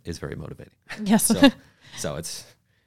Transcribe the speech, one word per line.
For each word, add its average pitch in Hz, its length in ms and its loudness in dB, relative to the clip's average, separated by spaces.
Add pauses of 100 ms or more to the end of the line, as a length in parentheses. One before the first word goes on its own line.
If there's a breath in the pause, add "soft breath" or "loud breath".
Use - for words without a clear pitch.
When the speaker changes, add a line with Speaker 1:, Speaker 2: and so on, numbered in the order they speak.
Speaker 1:
is 82 140 -10
very 71 160 -10
motivating. - 380 -14 (320)
Speaker 2:
Yes. 202 220 4
Speaker 1:
So, 240 240 6 (220)
Speaker 2:
<laughs> - 240 -20
Speaker 1:
so 71 200 -6
it's, - 280 -10 (420)